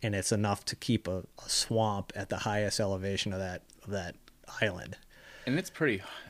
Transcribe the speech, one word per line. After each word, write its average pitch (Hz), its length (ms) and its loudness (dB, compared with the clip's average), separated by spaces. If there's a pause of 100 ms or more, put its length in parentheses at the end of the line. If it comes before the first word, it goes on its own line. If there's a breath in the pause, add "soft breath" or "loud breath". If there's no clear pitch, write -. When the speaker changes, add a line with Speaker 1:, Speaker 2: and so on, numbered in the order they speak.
Speaker 1:
and 107 100 2
it's 98 200 2
enough 104 320 4
to - 100 -4
keep - 320 2
a, 92 160 -2 (220)
a - 40 -8
swamp 110 680 2
at 98 100 -4
the 98 120 -2
highest 104 420 2
elevation 98 500 0
of 92 80 -2
that, 90 220 -4 (240)
of 95 60 -8
that 90 240 -4 (460)
island. 92 360 -2 (480 loud breath)
Speaker 2:
And 127 120 2
it's 190 120 -2
pretty, 117 320 2 (280 loud breath)